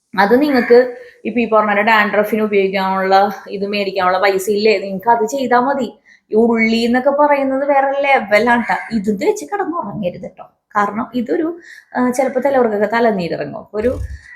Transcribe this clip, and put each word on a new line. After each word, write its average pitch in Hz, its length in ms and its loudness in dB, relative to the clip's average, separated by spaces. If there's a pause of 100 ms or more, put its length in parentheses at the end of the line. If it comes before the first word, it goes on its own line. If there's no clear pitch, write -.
(140)
അത് 202 260 4
നിങ്ങൾക്ക് 254 380 4 (460)
ഇപ്പൊ 233 160 -4
ഈ 226 100 -2
പറഞ്ഞ 214 180 2
പോലെ 202 140 2
ഡാൻഡ്രഫിന് 214 600 2
ഉപയോഗിക്കാനുള്ള 190 720 0 (360)
ഇത് 196 160 -6
മേടിക്കാനുള്ള 190 520 0
പൈസ 196 320 0
ഇല്ലേ, 208 280 2
നിങ്ങൾക്ക് 190 320 -4
അത് 233 160 2
ചെയ്താൽ 247 340 0
മതി. 254 280 -2 (420)
ഈ - 40 -2
ഉള്ളി 226 420 2
എന്നൊക്കെ 240 340 0
പറയുന്നത് 277 580 2
വേറെ 277 220 2 (100)
ലെവലാണ് 240 600 2
ട്ടാ. 185 140 -2 (160)
ഇത് 220 180 -2 (100)
തേച്ച് 381 240 -2
കിടന്നുറങ്ങരുത് 294 840 -6
ട്ടോ. - 140 -20 (320)
കാരണം 208 380 -2
ഇതൊരു, 294 320 -2 (500)
ആ, 247 140 0
ചിലപ്പോ 262 300 -2
ചിലവർക്കൊക്കെ 226 520 2
തലനീരിറങ്ങും. 175 840 -2
ഒരു, 226 240 -2 (380)